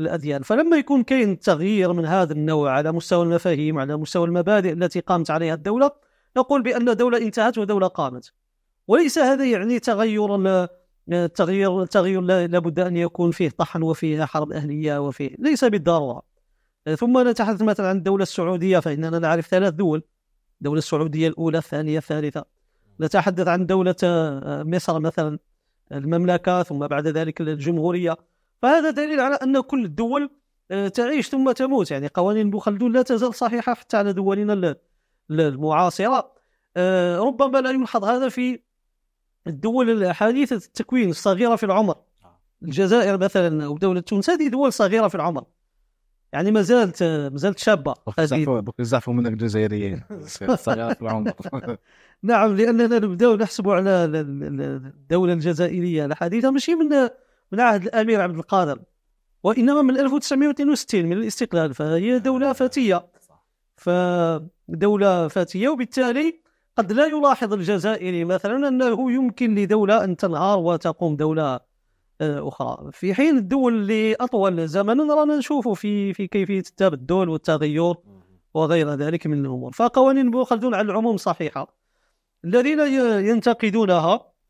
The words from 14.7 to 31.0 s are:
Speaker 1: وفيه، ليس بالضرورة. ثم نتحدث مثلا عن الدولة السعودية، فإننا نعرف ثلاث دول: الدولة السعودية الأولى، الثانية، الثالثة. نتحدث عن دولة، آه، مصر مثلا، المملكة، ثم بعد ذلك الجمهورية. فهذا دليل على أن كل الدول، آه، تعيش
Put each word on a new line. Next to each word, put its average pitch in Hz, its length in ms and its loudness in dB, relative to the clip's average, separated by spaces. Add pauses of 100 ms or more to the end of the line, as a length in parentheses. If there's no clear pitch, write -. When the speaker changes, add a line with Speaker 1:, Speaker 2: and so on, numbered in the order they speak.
Speaker 1:
وفيه، 139 320 -8
ليس 269 260 2
بالضرورة. 165 580 0 (760)
ثم 247 300 4
نتحدث 220 340 0
مثلا 208 260 0
عن 190 80 0
الدولة 196 260 0
السعودية، 180 560 0
فإننا 160 400 -2
نعرف 165 280 0
ثلاث 185 280 2
دول: 156 280 0 (580)
الدولة 143 180 -2
السعودية 160 500 -2
الأولى، 160 300 -2
الثانية، 156 400 -4
الثالثة. 151 460 -6 (560)
نتحدث 180 480 0
عن 180 180 2
دولة، 185 280 2 (100)
آه، 147 580 -2
مصر 160 380 -2
مثلا، 151 380 -2 (540)
المملكة، 175 680 0
ثم 147 240 -6
بعد 147 200 -4
ذلك 160 340 -4
الجمهورية. 165 760 -2 (460)
فهذا 311 280 4
دليل 294 300 -2
على 269 140 0
أن 262 260 0
كل 262 240 -4
الدول، 233 460 -4 (400)
آه، 196 180 -4
تعيش 247 400 -2